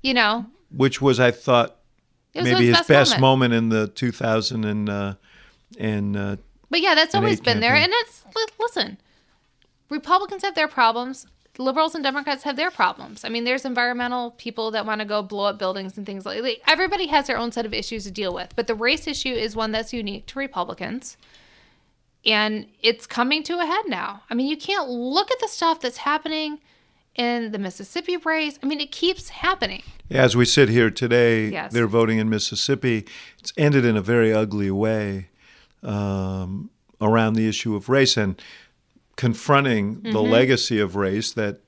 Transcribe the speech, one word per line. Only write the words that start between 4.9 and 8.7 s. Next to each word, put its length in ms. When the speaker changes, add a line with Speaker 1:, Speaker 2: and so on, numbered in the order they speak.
Speaker 2:
and, 360
uh, 200
Speaker 1:
But 120
yeah, 120
that's 220
Speaker 2:
and 80
Speaker 1:
always 160
Speaker 2:
eight 60
Speaker 1:
been 140
there. 120
Speaker 2:
campaign. 140
Speaker 1:
And 80
it's, 160
li-, 100
listen, 380